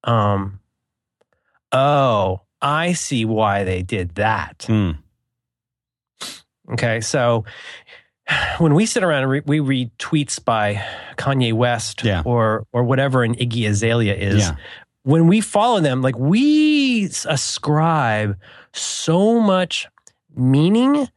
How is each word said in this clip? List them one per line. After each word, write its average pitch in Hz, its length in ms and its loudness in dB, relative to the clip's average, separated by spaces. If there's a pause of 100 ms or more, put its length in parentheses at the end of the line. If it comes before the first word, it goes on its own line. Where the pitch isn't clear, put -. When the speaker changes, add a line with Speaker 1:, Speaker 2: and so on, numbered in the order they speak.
Speaker 1:
Um, 101 560 0 (1120)
oh, 131 720 2 (200)
I 160 300 0
see 123 340 -2
why 107 380 0
they 92 180 -4
did 90 320 -6
that. 104 520 -4
Speaker 2:
Hmm. 104 260 0 (1800)
Speaker 1:
Okay, 113 300 -2
so 120 420 0 (840)
<sighs> - 320 -2
when 156 160 4
we 214 120 4
sit - 180 -2
around 147 200 0
and 131 60 0
re-, 135 140 -2
we 147 160 0
read 131 380 -2
tweets - 440 -4
by 104 400 0 (340)
Kanye 131 360 0
West 120 520 -2
Speaker 2:
Yeah. 92 200 0
Speaker 1:
or, 110 480 0
or 123 120 0
whatever 131 380 0
an 113 120 0
Iggy 117 340 -2
Azalea 107 460 2
is, 101 240 0
Speaker 2:
Yeah. 85 180 0 (460)
Speaker 1:
when 165 240 4
we 208 140 6
follow 208 400 2
them, 131 200 0
like, 131 160 0
we 269 920 2
s-, - 220 -8
ascribe 143 1120 0 (340)
so 208 680 0
much 185 480 0 (460)
meaning 208 840 2